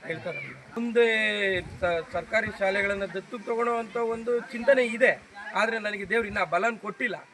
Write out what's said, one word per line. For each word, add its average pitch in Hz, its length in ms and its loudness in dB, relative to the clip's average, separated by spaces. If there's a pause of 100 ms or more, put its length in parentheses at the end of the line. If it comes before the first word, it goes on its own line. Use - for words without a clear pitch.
ಹೇಳ್ತಾರೆ. 160 320 -6 (360)
ಮುಂದೆ 233 300 4 (720)
ಸ-, 170 220 2 (120)
ಸರ್ಕಾರಿ 214 360 0 (100)
ಶಾಲೆಗಳನ್ನು 196 540 0
ದತ್ತು 196 240 -8 (100)
ತಗೊಳ್ಳೋವಂಥ 233 480 -2 (180)
ಒಂದು 226 200 -2 (180)
ಚಿಂತನೆ 247 320 4 (120)
ಇದೆ, 226 160 6 (480)
ಆದರೆ 226 260 2
ನನಗೆ 202 260 -4
ದೇವರು 226 200 2
ಇನ್ನೂ 196 220 2
ಬಲನ 220 220 2 (100)
ಕೊಟ್ಟಿಲ್ಲ. 214 300 -4 (180)